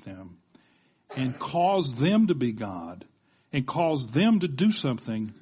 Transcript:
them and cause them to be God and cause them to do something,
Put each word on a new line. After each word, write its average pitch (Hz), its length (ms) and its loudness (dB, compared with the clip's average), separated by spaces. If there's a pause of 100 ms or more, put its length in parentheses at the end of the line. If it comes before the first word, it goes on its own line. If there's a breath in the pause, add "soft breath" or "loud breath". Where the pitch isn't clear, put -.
them 95 320 -16 (800 soft breath)
and 131 200 -2
cause 175 560 0
them 190 340 4
to 175 80 2
be 123 180 -2
God 90 500 -10 (480)
and 131 160 -2
cause 156 400 0
them 196 320 4
to 180 80 0
do 170 240 2
something, 113 680 -4